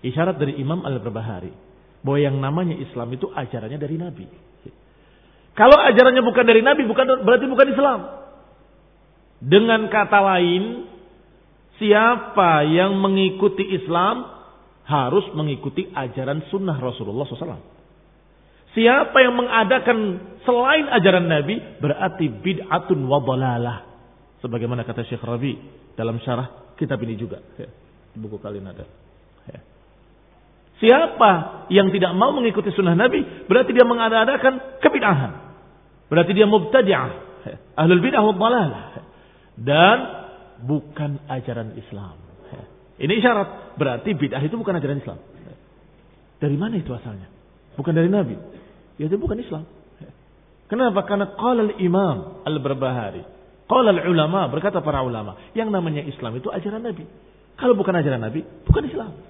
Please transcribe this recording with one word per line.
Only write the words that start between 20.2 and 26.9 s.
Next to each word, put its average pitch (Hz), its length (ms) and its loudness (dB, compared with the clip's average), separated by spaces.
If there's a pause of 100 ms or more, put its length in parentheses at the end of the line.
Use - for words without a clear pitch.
selain 269 480 2
ajaran 180 400 2
Nabi, 147 320 -2 (160)
berarti 156 480 -2
bid'atun 156 800 -2
wa 139 160 2
dhalalah. 120 640 -2 (560)
Sebagaimana 117 400 -6
kata 113 240 -8
Syekh 120 160 -10
Rabi 120 320 -6 (400)
dalam 113 240 -4
syarah 123 560 -8
kitab 139 320 -6